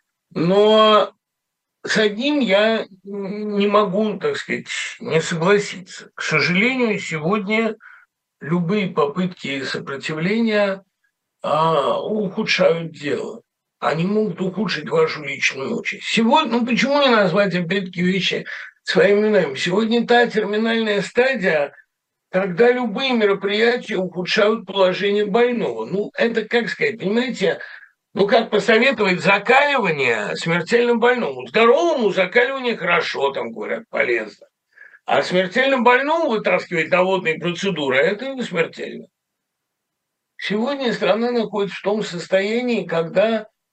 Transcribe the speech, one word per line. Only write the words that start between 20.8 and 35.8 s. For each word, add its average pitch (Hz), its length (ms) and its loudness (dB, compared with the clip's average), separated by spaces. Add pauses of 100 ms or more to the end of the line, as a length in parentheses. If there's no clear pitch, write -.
стадия, 190 720 0 (560)
когда 196 440 2
любые 247 400 -2
мероприятия 208 840 0
ухудшают 185 720 0
положение 196 600 0
больного. 214 600 0
Ну, 190 280 -4
это, 226 300 -2
как 226 240 -2
сказать, - 320 -4
понимаете, 190 640 -2 (540)
ну, 196 120 4
как 226 220 2
посоветовать 220 720 2
закаливание 190 1120 2
смертельно 226 600 0
больному? 214 520 0
Здоровому 247 600 2
закаливание 240 680 0
хорошо, 165 560 -2
там 120 200 -6
говорят, 110 380 -8
полезно. 117 580 -4 (580)
А 131 160 2
смертельно 240 600 0